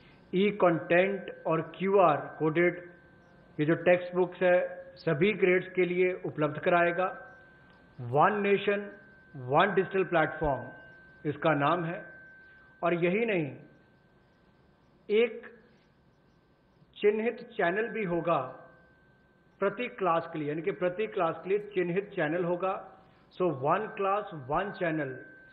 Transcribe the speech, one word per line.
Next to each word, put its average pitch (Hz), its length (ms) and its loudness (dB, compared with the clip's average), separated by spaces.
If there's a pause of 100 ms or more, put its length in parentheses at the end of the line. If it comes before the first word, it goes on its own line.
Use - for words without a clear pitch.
(340)
ई 202 160 4
कंटेंट 185 960 2
और 160 140 0 (180)
क्यूआर 185 380 6
कोडेड 165 720 0 (720)
ये 151 60 0
जो 143 80 4
टेक्स्ट 180 400 2
बुक्स 180 280 -2
है 180 420 2 (120)
सभी 165 360 0
ग्रेड्स 185 360 2
के 185 160 0
लिए 180 400 0
उपलब्ध 147 340 -2
कराएगा। 175 480 2 (920)
वन 151 400 4
नेशन, 202 500 0 (460)
वन 147 380 2
डिजिटल 190 300 0
प्लेटफॉर्म 151 580 0 (680)
इसका 151 240 2
नाम 151 300 2
है। 175 200 -8 (800)
और 175 120 2
यही 175 300 2
नहीं, 165 320 -2 (1500)
एक 226 320 2 (1500)
चिन्हित 220 440 0
चैनल 202 480 -2
भी 214 160 -6
होगा 170 340 0 (1200)
प्रति 202 280 -2
क्लास 170 440 0
के 165 60 -6
लिए, 147 100 -4
यानी 156 140 -4
कि 180 80 -4
प्रति 180 360 -2
क्लास 175 280 -2 (100)
के 180 40 -6
लिए 202 100 2
चिन्हित 190 580 -4
चैनल 170 280 0
होगा। 180 580 -4 (360)
So 180 120 2
वन 156 360 0 (100)
क्लास, 202 380 -2
वन 156 360 -4
चैनल, 156 480 -4 (340)